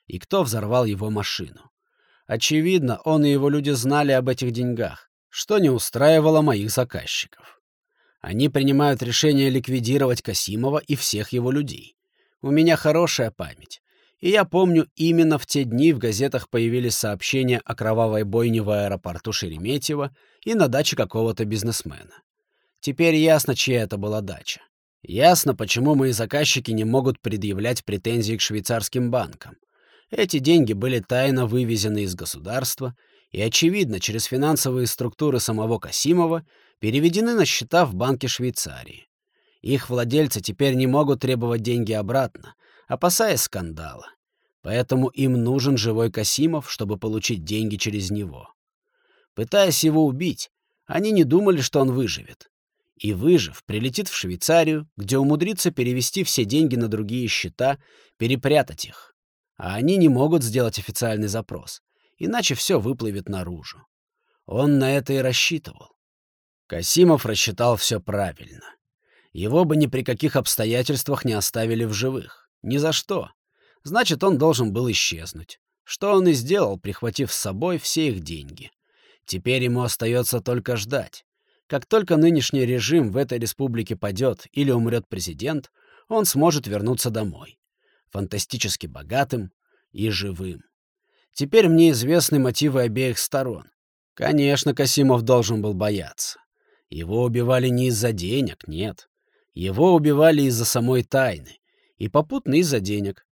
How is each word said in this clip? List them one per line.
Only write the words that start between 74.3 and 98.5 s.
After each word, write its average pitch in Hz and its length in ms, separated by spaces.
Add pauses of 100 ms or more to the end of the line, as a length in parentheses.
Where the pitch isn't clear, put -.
должен 127 340
был 120 180
исчезнуть. 82 680 (240)
Что - 280
он 190 140
и 170 60
сделал, 127 460
прихватив 113 540
с - 60
собой 127 400
все 160 300
их 98 120
деньги. 76 520 (520)
Теперь 123 380
ему 123 200
остается 120 580
только 123 360
ждать. 113 480 (440)
Как 139 160
только 190 320
нынешний 151 480
режим 123 480
в 104 60
этой 127 200
республике 113 560
падет 101 580
или 139 180
умрет 117 360
президент, 131 640 (380)
он 220 160
сможет 151 420
вернуться 107 440
домой. 107 480 (520)
Фантастически 98 760
богатым 95 680 (400)
и 107 160
живым. 95 560 (720)
Теперь 180 340
мне 165 220
известны 147 480
мотивы 131 440
обеих 120 360
сторон. 120 520 (440)
Конечно, 143 600
Касимов 131 480
должен 113 380
был 104 140
бояться. 98 640 (480)
Его 85 340
убивали 123 460
не 127 200
из-за 117 240
денег, 104 540